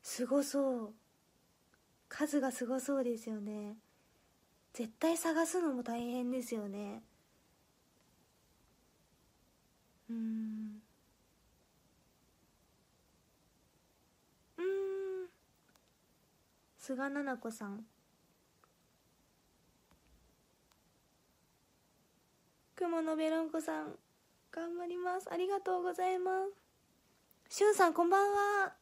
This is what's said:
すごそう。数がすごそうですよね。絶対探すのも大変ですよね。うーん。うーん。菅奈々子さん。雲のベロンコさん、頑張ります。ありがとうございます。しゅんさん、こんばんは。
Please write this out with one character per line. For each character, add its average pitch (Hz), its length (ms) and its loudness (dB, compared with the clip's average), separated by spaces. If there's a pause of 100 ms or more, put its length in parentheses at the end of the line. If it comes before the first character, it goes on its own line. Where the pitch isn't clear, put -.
す - 240 -6
ご 277 160 4
そ 269 420 0
う。 214 100 -12 (1120)
数 294 320 0
が 254 120 0
す 247 120 -4
ご 254 160 -2
そ 277 180 -2
う 262 60 0
で 233 140 -2
す 226 100 -10
よ 214 120 -6
ね。 208 360 -8 (960)
絶 226 260 -6
対 330 180 4
探 330 300 2
す 349 140 0
の 311 120 2
も 247 100 -2
大 233 180 -4
変 247 300 -2
で 254 120 -2
す 240 120 -6
よ 208 140 -4
ね。 208 340 -8 (3000)
う 233 40 -6
ー 233 40 -2
ん。 220 640 -4 (3750)
う 339 40 -4
ー - 20 -2 (600)
ん。 359 40 -12 (1500)
菅 262 200 -6
奈 277 260 -4
々 254 140 -4
子 233 120 -8
さ 220 160 -10
ん。 208 180 -10 (4000)
雲 339 260 0
の 320 140 0
ベ 311 140 2
ロ 320 120 2
ン 320 80 -2
コ 320 100 -2
さ 311 220 -4
ん、 - 160 -10 (540)
頑 339 240 -6
張 349 100 -6
り 349 120 -6
ま 359 220 -2
す。 - 120 -10
あ 339 40 -4
り 370 120 0
が 392 120 0
と 370 200 0
う - 20 -4
ご 359 120 0
ざ 370 160 0
い 370 80 2
ま 370 260 0 (1040)
す。 - 80 -10
し 392 80 6
ゅ 427 60 10
ん 403 40 6
さ 381 140 8
ん、 320 60 4
こ 339 100 6
ん 349 60 6
ば 392 120 8
ん 403 100 4
は。 403 500 2